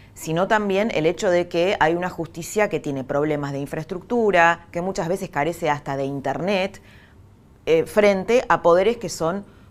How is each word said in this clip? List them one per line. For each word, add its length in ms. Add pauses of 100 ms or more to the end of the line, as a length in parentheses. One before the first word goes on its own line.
(140)
sino 340
también 460
el 100
hecho 260
de 180
que 300
hay 160
una 140
justicia 640
que 100
tiene 240
problemas 480
de 60
infraestructura, 1120
que 100
muchas 280
veces 200
carece 400
hasta 300
de 60
internet, 760 (840)
eh, 180
frente 640
a 140
poderes 340
que 140
son 340 (260)